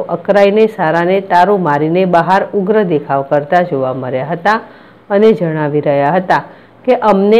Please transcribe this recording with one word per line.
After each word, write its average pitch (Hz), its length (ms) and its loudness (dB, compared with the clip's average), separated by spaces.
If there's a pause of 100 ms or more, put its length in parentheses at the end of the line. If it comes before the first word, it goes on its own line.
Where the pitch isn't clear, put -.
અકરાઈને 202 580 2
શાળાને 175 640 0
તારું 185 320 2
મારીને 156 460 0
બહાર 170 340 2 (120)
ઉગ્ર 208 340 0
દેખાવ 143 420 -2
કરતા 151 340 0
જોવા 131 300 -4
મળ્યા 131 400 -6
હતા 196 260 -2 (500)
અને 208 240 4
જણાવી 156 580 -2
રહ્યા 143 260 0
હતા 180 260 0 (420)
કે 247 160 2
અમને 208 380 2